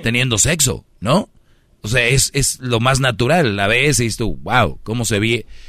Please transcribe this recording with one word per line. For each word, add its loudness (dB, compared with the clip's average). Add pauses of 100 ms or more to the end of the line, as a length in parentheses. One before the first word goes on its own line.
teniendo 0
sexo, 0 (160)
¿no? 0 (520)
O -12
sea, 2
es, 2
es -2
lo 0
más 2
natural. 2
La 0
ves 2
y 0
dices -4
tú, -4
"Wow, 0
cómo -4
se 0
ve." 0 (240)